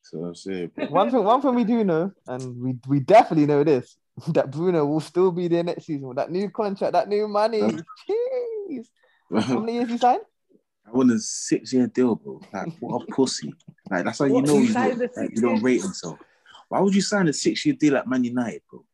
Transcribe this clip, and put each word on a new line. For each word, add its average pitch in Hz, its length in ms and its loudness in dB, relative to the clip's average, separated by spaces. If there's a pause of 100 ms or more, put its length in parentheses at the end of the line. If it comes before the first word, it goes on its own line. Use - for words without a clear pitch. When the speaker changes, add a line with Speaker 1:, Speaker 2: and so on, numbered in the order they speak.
Speaker 1:
So 80 220 -12
I'm 87 100 -10
saying. 90 360 -8 (180)
Speaker 2:
One 196 220 0
thing, 247 120 2
one 240 180 4
thing 262 140 2
we 240 80 2
do 226 200 2
know, 180 280 0 (160)
and 127 340 -10
we, 127 140 -4 (120)
we 143 120 2
definitely 156 460 6
know 143 180 4
this, 143 320 2 (180)
<laughs> - 160 -10
that 147 220 0
Bruno 160 340 0
will 151 140 0
still 180 320 2
be 175 160 -4
there 170 160 0
next - 220 -6
season 139 220 -8
with 127 100 -8
that 139 140 -4
new 190 180 -2
contract, 196 440 -4
that 175 160 2
new 208 180 0
money. 214 340 0
Speaker 1:
Huh? 214 100 2 (380)
Speaker 2:
Jeez. 453 800 -4 (440)
Speaker 1:
<laughs> 220 120 0
Speaker 2:
How 131 160 -2
many 226 160 -4
years 240 140 -2
he 233 80 -4
signed? 247 240 4 (680)
Speaker 1:
I 110 40 -20
want 127 200 4
a 110 80 2
six-year 123 680 -2
deal, 120 280 2
bro. - 260 -14 (100)
Like, 90 180 -8 (100)
what 120 240 -6
a - 100 -16
pussy. - 400 -2 (360)
Like, 87 140 -2
that's - 160 -6
how 143 60 0
you 135 80 2
Speaker 3:
What, 135 140 2
Speaker 1:
know - 100 4
Speaker 3:
he - 100 6
Speaker 1:
you 220 60 2
Speaker 3:
signed 240 280 0
Speaker 1:
don't, 247 140 -2
Speaker 3:
a - 60 -10
Speaker 1:
like, - 140 -6
you 110 60 0
don't 117 120 2
Speaker 3:
six-year 107 80 0
Speaker 1:
rate 123 200 2
himself. 90 380 -10 (480)
Why 127 140 -2
would 196 140 2
you 196 60 4
sign 190 280 0
a 135 40 -2
six-year - 460 0
deal 147 180 4
at - 100 -2
Man 127 160 0
United, 120 460 -4
bro? 123 140 -20 (100)